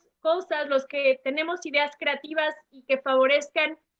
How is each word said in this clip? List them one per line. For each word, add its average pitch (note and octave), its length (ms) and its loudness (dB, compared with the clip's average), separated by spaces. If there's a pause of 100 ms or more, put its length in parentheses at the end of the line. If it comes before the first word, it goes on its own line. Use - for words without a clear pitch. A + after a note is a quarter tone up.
(200)
cosas, D#4+ 480 -2
los C4+ 180 0
que C4+ 380 0
tenemos D#4+ 400 -4
ideas D4 340 0
creativas D4+ 560 -2 (160)
y C4+ 140 -20
que C4+ 140 0
favorezcan C#4+ 800 2 (220)